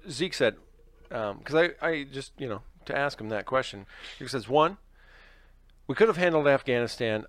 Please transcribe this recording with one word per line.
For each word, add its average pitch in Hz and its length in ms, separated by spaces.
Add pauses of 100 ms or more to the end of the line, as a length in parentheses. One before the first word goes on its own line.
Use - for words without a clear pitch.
Zeke 156 240
said, 113 240 (540)
um, 107 280
'cause 139 160
I, 170 160 (140)
I 160 200
just, 135 320
you 139 120
know, 101 120 (240)
to - 120
ask 139 220
him 110 100
that 104 160
question, 120 400 (320)
he 135 100
says, 120 220
one, 156 280 (1080)
we 131 80
could 226 120
have 185 100
handled 165 300
Afghanistan 120 800